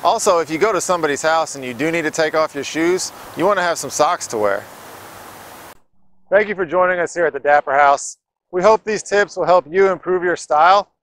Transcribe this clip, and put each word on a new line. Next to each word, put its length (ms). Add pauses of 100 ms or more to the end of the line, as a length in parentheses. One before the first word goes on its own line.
Also, 340
if 140
you 80
go 120
to 80
somebody's 440
house 320
and 100
you 80
do 160
need 140
to 80
take 240
off 180
your 100
shoes, 480 (240)
you 120
wanna 160
have 160
some 100
socks 380
to 100
wear. 260 (1700)
Thank 200
you 40
for 140
joining 320
us 160
here 100
at 80
the 60
Dapper 340
House. 440 (340)
We 100
hope 220
these 180
tips 360
will 100
help 200
you 200
improve 360
your 120
style. 560 (120)